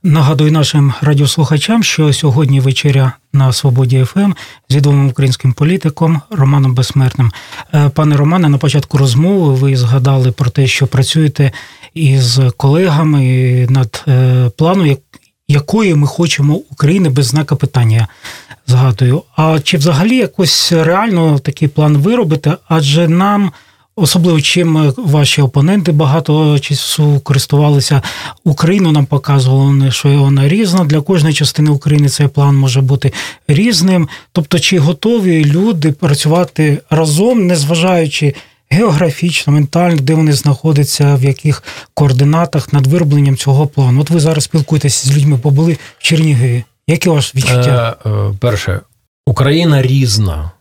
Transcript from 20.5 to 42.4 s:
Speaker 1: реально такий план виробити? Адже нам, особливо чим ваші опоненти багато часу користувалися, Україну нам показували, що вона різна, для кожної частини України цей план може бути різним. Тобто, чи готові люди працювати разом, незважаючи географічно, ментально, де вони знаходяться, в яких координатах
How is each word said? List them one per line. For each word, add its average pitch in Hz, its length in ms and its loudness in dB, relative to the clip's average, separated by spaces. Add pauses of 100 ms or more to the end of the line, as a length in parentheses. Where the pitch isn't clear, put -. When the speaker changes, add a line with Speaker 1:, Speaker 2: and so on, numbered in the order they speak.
Speaker 1:
реально 165 680 0
такий 143 300 -4
план 151 280 0
виробити? 160 560 0 (160)
Адже 160 400 0
нам, 196 440 0 (440)
особливо 170 440 0
чим 156 560 0
ваші 147 460 0
опоненти 160 500 0
багато 151 680 0
часу 147 640 -2
користувалися, 143 840 0 (420)
Україну 170 480 0
нам 147 140 2
показували, 135 840 0
що 139 180 -2
вона 139 400 2
різна, 185 360 0
для 151 160 0
кожної 156 340 0
частини 151 360 0
України 147 380 0
цей 139 200 0
план 143 280 2
може 135 240 0
бути 135 320 0 (360)
різним. 180 600 0 (240)
Тобто, 165 260 -2
чи 185 200 0
готові 175 680 0
люди 160 480 0
працювати 151 840 0 (120)
разом, 175 560 0
незважаючи 165 880 0 (360)
географічно, 165 840 0
ментально, 160 480 0
де 139 140 0
вони 156 180 2
знаходяться, 143 840 0
в 131 100 0
яких 139 380 -2 (320)
координатах 147 760 0